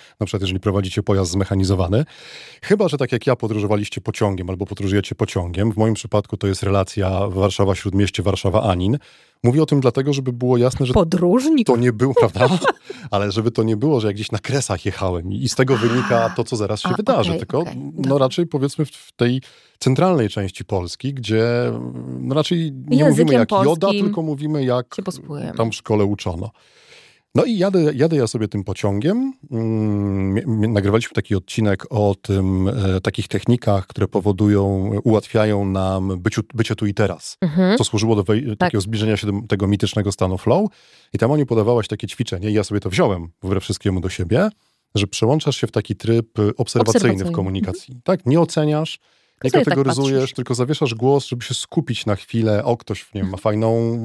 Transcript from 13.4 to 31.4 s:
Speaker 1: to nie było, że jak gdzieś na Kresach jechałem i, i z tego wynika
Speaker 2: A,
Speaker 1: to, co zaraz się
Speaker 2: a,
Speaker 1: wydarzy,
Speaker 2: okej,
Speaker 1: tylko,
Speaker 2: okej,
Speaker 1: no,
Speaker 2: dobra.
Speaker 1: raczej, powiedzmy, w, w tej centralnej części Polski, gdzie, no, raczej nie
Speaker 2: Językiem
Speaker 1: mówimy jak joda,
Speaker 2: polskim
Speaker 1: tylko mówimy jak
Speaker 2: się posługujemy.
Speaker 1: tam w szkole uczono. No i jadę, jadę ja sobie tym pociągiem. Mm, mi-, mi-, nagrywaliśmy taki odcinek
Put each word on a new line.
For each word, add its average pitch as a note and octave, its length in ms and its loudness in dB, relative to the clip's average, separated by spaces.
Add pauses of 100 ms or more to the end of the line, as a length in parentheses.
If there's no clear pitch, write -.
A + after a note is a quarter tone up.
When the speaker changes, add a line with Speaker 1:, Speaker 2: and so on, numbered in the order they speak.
Speaker 1:
to A2+ 120 0
nie A2 140 2
było, C3+ 220 2
że G#2+ 80 0
jak G2+ 80 -2
gdzieś G#2+ 160 -6
na G#2 80 -4
Kresach B2 460 -4
jechałem F#2 480 -4
i, B2+ 100 -6
i B2+ 60 0
z - 60 -6
tego C3+ 220 2
wynika A#2 480 2
Speaker 2:
A, A2 40 0
Speaker 1:
to, A2+ 140 -4
co B2 120 -6
zaraz G#2+ 260 -2
się - 80 -2
Speaker 2:
a, - 40 0
Speaker 1:
wydarzy, G#3 360 0
Speaker 2:
okej, E3 100 -2
Speaker 1:
tylko, C3 200 -4
Speaker 2:
okej, D#3+ 180 -6
Speaker 1:
no, C#3 200 -10
Speaker 2:
dobra. C3+ 200 0
Speaker 1:
raczej, C3+ 300 2
powiedzmy, C#3+ 380 -2
w, - 60 -12
w - 200 -20
tej B2 300 0 (380)
centralnej C3 500 2
części F#2+ 360 -6
Polski, F#2+ 480 -6
gdzie, A2 300 0 (760)
no, B2+ 160 -2
raczej D#3+ 360 0
nie C#3 260 0
Speaker 2:
Językiem G3+ 120 6 (160)
Speaker 1:
mówimy D3 140 4
jak A2+ 120 2
joda, G3 140 4 (220)
Speaker 2:
polskim G3+ 180 2
Speaker 1:
tylko G3+ 160 -2
mówimy D3+ 440 -2
jak B2 300 -2
Speaker 2:
się F#3+ 80 -8
posługujemy. D3 540 -8
Speaker 1:
tam A2+ 140 0
w - 40 -6
szkole G#2 300 0
uczono. G2 460 -4 (840)
No - 100 4
i A3+ 120 0
jadę, F3 380 2
jadę D#3+ 200 2
ja B2 120 2
sobie A2 200 -2
tym G2+ 160 -4
pociągiem. C3+ 680 -2 (180)
Mm, G#2 840 0
mi-, G#2 140 0
mi-, A2 220 0
nagrywaliśmy G#2 440 0
taki G#2 220 -2
odcinek G2 540 0